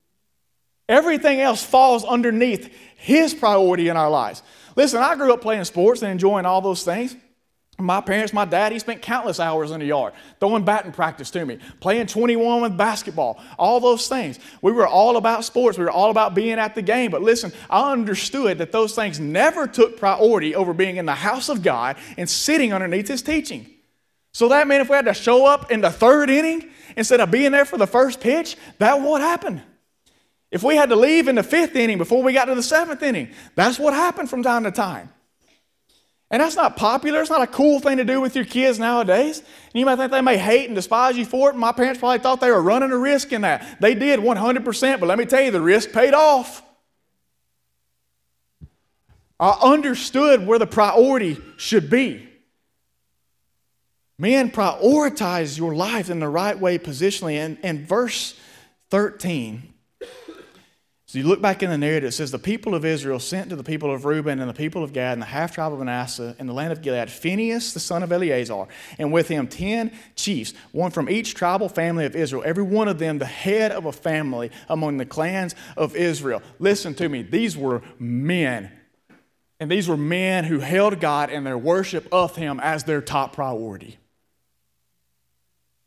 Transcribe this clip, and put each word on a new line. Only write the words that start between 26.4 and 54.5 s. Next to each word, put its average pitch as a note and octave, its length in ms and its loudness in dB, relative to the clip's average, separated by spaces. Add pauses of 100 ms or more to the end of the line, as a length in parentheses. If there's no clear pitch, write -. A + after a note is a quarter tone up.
instead A#3+ 240 4
of G3+ 100 2
being C4+ 220 4
there C#4 140 6
for - 120 -6
the G#3 80 4
first B3+ 340 2
pitch, D#4+ 380 -2 (220)
that C4 220 4
won't C#4+ 200 0
happen. E4 400 -2 (880)
If F3+ 140 -6
we D4 140 4
had C#4+ 120 6
to A#3 60 4
leave C#4+ 320 6
in C4 80 2
the G#3 80 2
fifth D#4+ 320 0
inning A3+ 240 0
before A#3 240 0
we C4 100 2
got C4 120 4
to B3+ 100 0
the A#3+ 80 -2
seventh D#4 400 0
inning, G3 260 -2 (240)
that's A#3 240 2
what C#4+ 160 2
happened F4 380 -2
from B3+ 100 -4
time A#3+ 220 0
to G3+ 80 -4
time. F3+ 380 -6 (1200)
And A#3+ 120 0
that's D#4+ 160 -2
not E4 180 2
popular. C#4+ 460 0
It's D#4 80 -4
not D#4 120 2
a B3 60 0
cool C#4+ 320 4
thing C4+ 180 0
to B3+ 60 2
do C4 160 0
with C4 160 -2
your - 80 0
kids B3 360 0
nowadays. A#3+ 600 2
And - 360 -16
you B3 100 2
might C4+ 100 4
think B3+ 160 -2
they C4 80 2
may B3+ 180 4
hate A3 280 2
and A#3 100 -8
despise A#3+ 420 0
you A#3+ 60 -2
for C4 260 2
it. C4 60 -2
My A#3 160 0
parents B3 280 0
probably B3 200 2
thought C4 220 0
they B3 100 4
were G3+ 100 6
running B3 300 2
a B3+ 60 0
risk C4+ 340 0
in A3+ 100 -4
that. E3 380 -2
They A3 160 4
did C4+ 240 2
one A3+ 160 2
hundred B3 300 0
percent, B3+ 340 0
but F3+ 80 0
let F#3 100 2
me A#3+ 80 0
tell C4 160 4
you, C4+ 100 2
the F3+ 100 0
risk G3 320 2
paid C4 200 4
off. D4 480 4 (2750)
I F#3+ 240 2
understood C4+ 800 2
where A3+ 140 2
the G#3+ 80 -2
priority G#3+ 720 2 (180)
should E3+ 340 0
be. G3 380 0 (1900)
Men, A#3+ 340 2